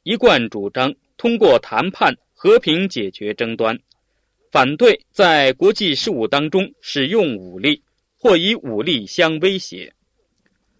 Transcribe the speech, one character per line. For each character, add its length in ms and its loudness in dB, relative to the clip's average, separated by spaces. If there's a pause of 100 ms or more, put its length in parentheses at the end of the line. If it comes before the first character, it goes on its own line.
一 120 -4
贯 320 2
主 220 -8
张 240 -4 (220)
通 220 -2
过 200 6
谈 320 -4
判 240 0 (200)
和 240 4
平 300 -2
解 220 -6
决 240 -8
争 220 -6
端， 220 -2 (720)
反 260 2
对 220 4 (120)
在 440 2
国 180 2
际 220 -2
事 160 -4
务 160 -4
当 220 -2
中 320 -2
使 280 -4
用 280 -2
武 220 -16
力 240 -2 (340)
或 200 4
以 180 0
武 260 -6
力 260 -4
相 340 -2
威 180 -2
胁。 340 -16 (880)